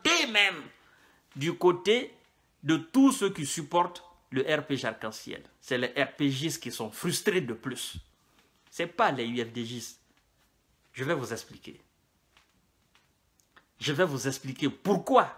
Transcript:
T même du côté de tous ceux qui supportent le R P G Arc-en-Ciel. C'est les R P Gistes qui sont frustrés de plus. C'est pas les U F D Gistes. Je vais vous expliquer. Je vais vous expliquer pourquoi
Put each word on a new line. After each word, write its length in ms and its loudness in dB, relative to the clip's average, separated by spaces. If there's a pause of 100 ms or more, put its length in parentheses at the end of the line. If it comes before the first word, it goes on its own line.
T 80 2 (220)
même 320 4 (720)
du 200 -2
côté 560 2 (520)
de 140 2
tous 340 6
ceux 180 0
qui 160 -6
supportent 580 0 (280)
le 100 0
R 240 0
P 120 -2
G 100 -2
Arc-en-Ciel. 560 -8 (180)
C'est 160 -2
les 180 -2
R 220 -2
P 140 2
Gistes 320 -4
qui 80 -8
sont 180 -8
frustrés 520 -2
de 120 -6
plus. 440 -10 (760)
C'est 160 -6
pas 240 2
les 160 -2
U 180 -2
F 80 -12
D 100 -6
Gistes. 380 -12 (880)
Je 120 -8
vais 100 0
vous 180 -4
expliquer. 480 -12 (2000)
Je 140 -4
vais 140 2
vous 200 -2
expliquer 440 -2
pourquoi 680 2